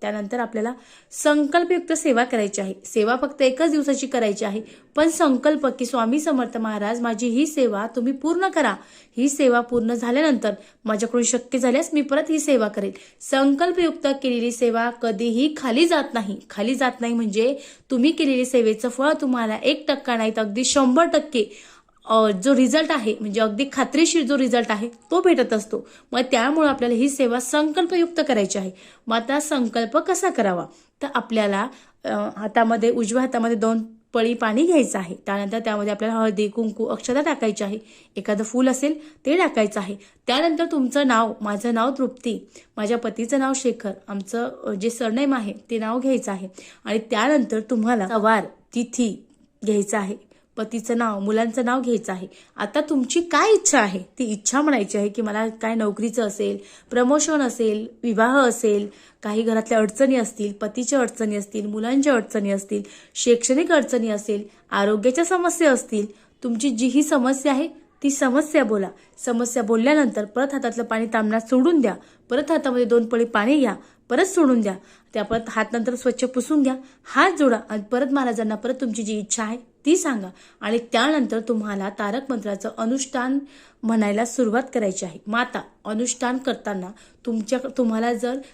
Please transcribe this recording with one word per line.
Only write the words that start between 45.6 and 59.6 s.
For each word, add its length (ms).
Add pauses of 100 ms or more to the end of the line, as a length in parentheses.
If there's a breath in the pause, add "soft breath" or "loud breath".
ते 80
नाव 200
घ्यायचं 340
आहे. 160 (360 loud breath)
आणि 140
त्यानंतर 600
तुम्हाला 480
सवार, 360 (300)
तिथी 520 (400)
घ्यायचं 320
आहे, 300 (280 soft breath)
पतीचं 420
नाव, 220
मुलांचं 440
नाव 160
घ्यायचं 320
आहे. 140 (300 soft breath)
आता 240
तुमची 400
काय 320
इच्छा 280
आहे, 220 (160)
ती 60
इच्छा 360
म्हणायची 380
आहे 100
की, 140
"मला 260
काय 260
नोकरीचं 520
असेल, 320 (320 loud breath)
प्रमोशन 500
असेल, 480 (140)
विवाह 360
असेल, 500 (340 loud breath)
काही 200
घरातल्या 360